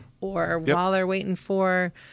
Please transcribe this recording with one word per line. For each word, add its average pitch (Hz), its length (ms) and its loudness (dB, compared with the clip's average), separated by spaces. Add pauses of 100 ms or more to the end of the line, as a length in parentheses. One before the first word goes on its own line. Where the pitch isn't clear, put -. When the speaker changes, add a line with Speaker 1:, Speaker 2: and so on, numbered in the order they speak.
(220)
Speaker 1:
Or 170 420 -2
Speaker 2:
Yep. 151 100 2
Speaker 1:
while 180 160 2
they're 190 160 2
waiting 190 300 -2
for, 185 560 0 (200)